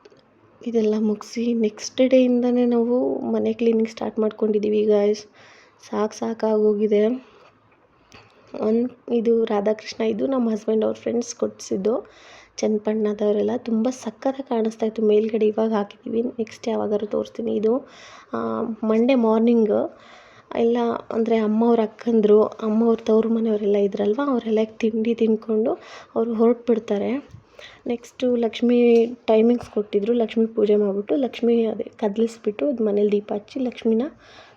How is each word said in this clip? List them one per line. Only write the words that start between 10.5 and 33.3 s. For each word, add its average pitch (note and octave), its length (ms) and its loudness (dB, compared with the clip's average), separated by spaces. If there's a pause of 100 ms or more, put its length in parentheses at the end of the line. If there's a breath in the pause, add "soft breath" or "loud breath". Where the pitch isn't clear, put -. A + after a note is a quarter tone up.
ಹಸ್ಬೆಂಡ್ A3 340 -2
ಅವ್ರ A3+ 100 -2
ಫ್ರೆಂಡ್ಸ್ A#3 400 -4
ಕೊಡಿಸಿದ್ದು, G#3+ 720 -4 (480 loud breath)
ಚನ್ನಪಟ್ಟಣದವರೆಲ್ಲ. G#3 1000 -2
ತುಂಬ A3+ 320 -2
ಸಖತ್ತಾಗಿ C4+ 600 -8
ಕಾಣಿಸ್ತಾ A3+ 360 -2
ಇತ್ತು. A3 160 -4
ಮೇಲ್ಗಡೆ G#3+ 460 2
ಇವಾಗ A3 260 0
ಹಾಕಿದ್ದೀವಿ, A3+ 480 -4
ನೆಕ್ಸ್ಟ್ A#3 460 -8
ಯಾವಾಗಾದ್ರು G#3 400 -2
ತೋರಿಸ್ತೀನಿ. A3 480 -4
ಇದು, A3 340 0 (440 loud breath)
ಆ, A3+ 280 -4
ಮಂಡೇ A3+ 540 0
ಮಾರ್ನಿಂಗ್ A3+ 760 2 (640 loud breath)
ಎಲ್ಲ, A#3 220 0 (340)
ಅಂದರೆ A3+ 260 0
ಅಮ್ಮವ್ರ A3+ 420 2
ಅಕ್ಕಂದ್ರು, G#3+ 640 2
ಅಮ್ಮವ್ರ A3+ 640 0
ತವ್ರ A3 220 2
ಮನೆಯವರೆಲ್ಲ A3 500 0
ಇದ್ರಲ್ವ, G3+ 500 0
ಅವರೆಲ್ಲ A3+ 380 0
ತಿಂಡಿ A3 500 -2
ತಿಂದ್ಕೊಂಡು A3 580 0 (420 loud breath)
ಅವ್ರು A3+ 180 -2
ಹೊರಟ್ಬಿಡ್ತಾರೆ. A3+ 960 0 (580 loud breath)
ನೆಕ್ಸ್ಟು B3 480 -4
ಲಕ್ಷ್ಮೀ A#3 720 4
ಟೈಮಿಂಗ್ಸ್ A#3 640 2
ಕೊಟ್ಟಿದ್ರು, G#3 440 -2
ಲಕ್ಷ್ಮೀ A3+ 320 0
ಪೂಜೆ G#3+ 300 0
ಮಾಡಿಬಿಟ್ಟು G3+ 400 -2
ಲಕ್ಷ್ಮೀ A#3 500 0
ಅದೇ G#3 180 -4
ಕದಲಿಸ್ಬಿಟ್ಟು A3+ 840 -4
ಅದು A#3 160 -2
ಮನೇಲಿ G#3 280 2
ದೀಪ G#3 220 -2